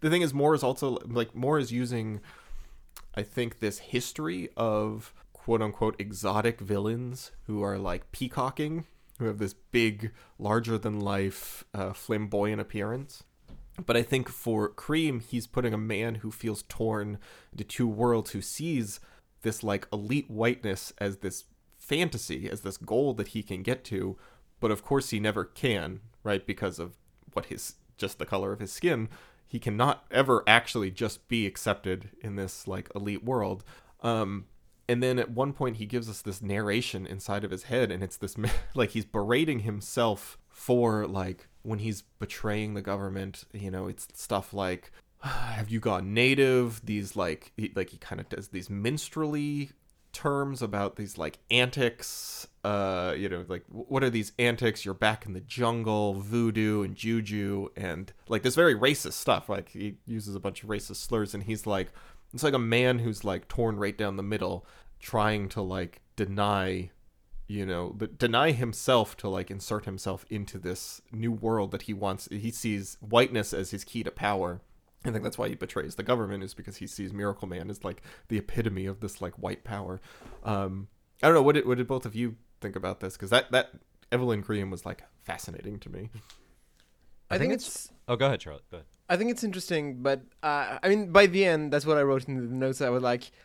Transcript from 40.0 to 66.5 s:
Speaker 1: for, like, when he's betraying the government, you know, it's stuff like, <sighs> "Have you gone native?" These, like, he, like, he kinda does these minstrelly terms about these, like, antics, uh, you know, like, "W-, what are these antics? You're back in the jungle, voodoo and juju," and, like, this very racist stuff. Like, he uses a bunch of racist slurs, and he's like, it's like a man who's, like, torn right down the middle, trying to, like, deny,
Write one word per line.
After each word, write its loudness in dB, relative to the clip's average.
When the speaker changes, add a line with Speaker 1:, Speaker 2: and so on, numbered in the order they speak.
Speaker 1:
for, 2
like, -4
when -4
he's -4
betraying -4
the -4
government, -4
you -6
know, -4
it's -10
stuff -2
like, -2
<sighs> -20
"Have 0
you 0
gone 0
native?" 6
These, -4
like, -2
he, -4
like, -2
he -18
kinda -10
does -10
these -8
minstrelly -2
terms 0
about -2
these, -10
like, -6
antics, 2
uh, 2
you -2
know, -4
like, -6
"W-, -12
what 2
are 4
these 0
antics? 2
You're -4
back 0
in -8
the -8
jungle, 0
voodoo 2
and -4
juju," -2
and, -6
like, 0
this 2
very 8
racist 2
stuff. 2
Like, -4
he -8
uses -6
a -8
bunch -6
of -8
racist -4
slurs, -2
and -6
he's -4
like, 0
it's -6
like 4
a 4
man 4
who's, -2
like, -2
torn 0
right -2
down -2
the -4
middle, -2
trying 0
to, -4
like, -4
deny, 0